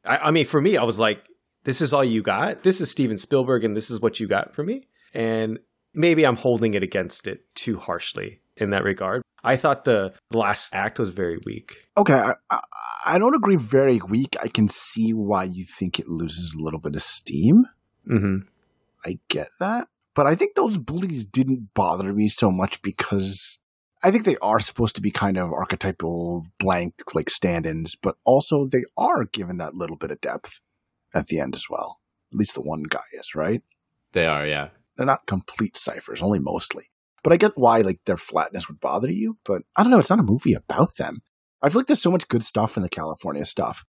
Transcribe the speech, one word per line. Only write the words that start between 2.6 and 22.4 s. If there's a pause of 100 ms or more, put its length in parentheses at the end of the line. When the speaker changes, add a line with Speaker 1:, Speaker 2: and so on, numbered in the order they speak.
Speaker 1:
This
is
Steven
Spielberg,
and
this
is
what
you
got
for
me?" (260)
And (340)
maybe
I'm
holding
it
against
it (140)
too
harshly (160)
in
that
regard. (200)
I
thought
the (180)
last
act
was
very
weak. (100)
Speaker 2:
Okay,
I, (160)
I, (460)
I
don't
agree
very
weak.
I
can
see
why
you
think
it
loses
a
little
bit
of
steam. (440)
Speaker 1:
Mm-hmm. (580)
Speaker 2:
I (100)
get (120)
that. (260)
But
I
think
those
bullies
didn't
bother
me
so